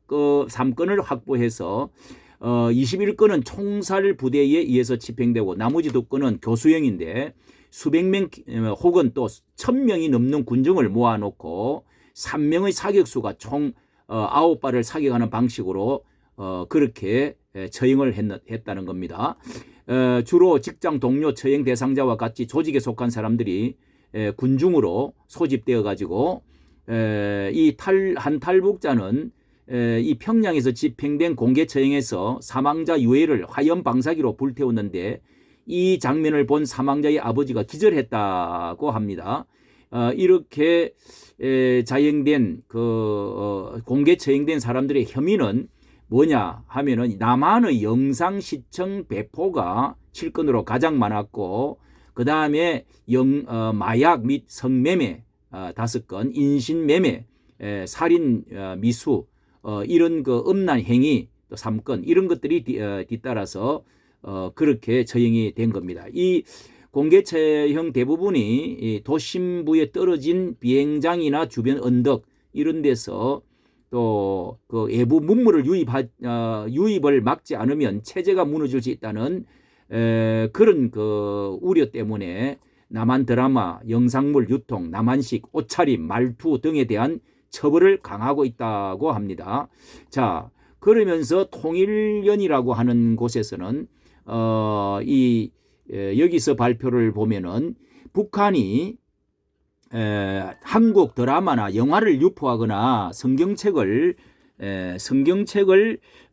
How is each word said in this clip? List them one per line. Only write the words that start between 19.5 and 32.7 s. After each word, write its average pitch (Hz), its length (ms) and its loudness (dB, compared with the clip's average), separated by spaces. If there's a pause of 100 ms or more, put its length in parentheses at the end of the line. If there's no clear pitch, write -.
어, 123 380 2
주로 175 340 6
직장 151 400 -6
동료 135 340 0
처형 139 300 0
대상자와 127 540 0
같이 113 280 -4
조직에 143 360 0
속한 120 280 -4
사람들이, 110 680 -2 (380)
에, 104 160 -2
군중으로 131 800 2 (140)
소집되어 127 560 0
가지고, 101 600 -2 (460)
에, 104 640 -2
이 156 240 2
탈-, 190 400 0
한 143 240 -2
탈북자는, 156 920 0 (400)
에, 117 300 0
이 143 140 0
평양에서 175 560 0
집행된 147 640 -2
공개 131 300 2
처형에서 135 760 -2
사망자 151 580 -2